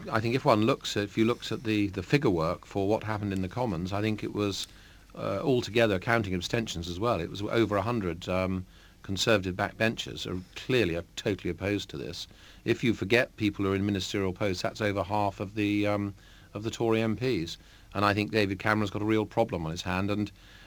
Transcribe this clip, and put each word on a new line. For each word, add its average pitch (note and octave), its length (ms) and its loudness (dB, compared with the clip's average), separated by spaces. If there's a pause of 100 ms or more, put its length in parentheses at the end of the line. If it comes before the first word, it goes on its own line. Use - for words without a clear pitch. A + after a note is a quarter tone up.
(100)
I A#2 100 2
think A#2 140 0
if C3 100 0
one A#2 180 6
looks C3 340 0
at, G#2 80 0
if G2 140 -4
you A2 60 6
looks A#2+ 260 0
at G2+ 140 -6
the, G#2+ 240 2
the F#2+ 140 -4
figure C3+ 280 4
work E2 360 0
for G2 200 -2
what G#2+ 160 2
happened G#2 300 -4
in F#2+ 100 -2
the F#2 60 -4
Commons, F#2 440 -4
I G2+ 80 -2
think G#2+ 220 -2
it - 120 -6
was, G2+ 340 -2 (480)
uh, G#2 260 -4
altogether, A#2 560 2
counting G2+ 360 0
abstentions F#2 540 -4
as F2 120 -8
well, A2 200 0
it E2+ 100 -4
was G2 120 -6
over G#2 340 2
a G2 60 2
hundred, F#2+ 460 -2
um, F#2 360 0 (380)
Conservative F#2+ 540 2
backbenchers - 680 -2
are F#2 120 -4 (180)
clearly, G#2+ 380 2
are E2+ 100 -4 (120)
totally F#2+ 340 -2
opposed F#2+ 380 -2
to - 80 -12
this. D2 320 -8 (380)
If A2+ 180 0
you A#2 80 4
forget A2 460 2
people G2+ 260 0
who G2 80 4
are - 20 4
in G2 100 0
ministerial G2 500 0
posts, F#2+ 280 -2
that's - 200 -4
over G2+ 200 2
half G2+ 380 0
of G2+ 140 -6
the, G#2 320 0
um, G2+ 280 -2 (380)
of G#2+ 100 -8
the A2 80 -4
Tory A2+ 300 2
M A2 160 0
Ps. C3 400 -2 (380)
And G2+ 100 2
I G2+ 80 6
think G#2 180 2
David G2+ 280 2
Cameron's G#2+ 320 2
got G#2 100 -6
a G#2 60 -2
real A2 180 4
problem G#2 400 0
on D#2 80 -2
his E2+ 80 -6
hand. F#2+ 300 -2
And G#2 200 -2 (360)